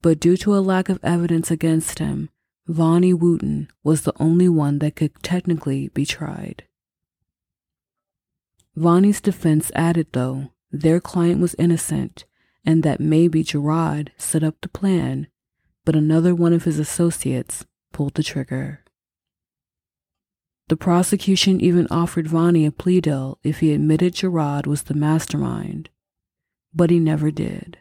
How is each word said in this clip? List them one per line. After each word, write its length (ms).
But 180
due 180
to 180
a 40
lack 280
of 160
evidence 480
against 480
him, 300
Vonnie 460
Wooten 540
was 200
the 140
only 300
one 320
that 160
could 260
technically 680
be 160
tried. 580
Vonnie's 420
defense 560
added, 380
though, 380
their 300
client 400
was 180
innocent 640
and 180
that 180
maybe 420
Gerard 760
set 260
up 180
the 80
plan, 580
but 120
another 380
one 200
of 100
his 160
associates 840
pulled 220
the 100
trigger. 640
The 80
prosecution 840
even 320
offered 360
Vonnie 380
a 60
plea 300
deal 420
if 160
he 140
admitted 400
Gerard 520
was 180
the 100
mastermind, 960
but 160
he 100
never 300
did. 520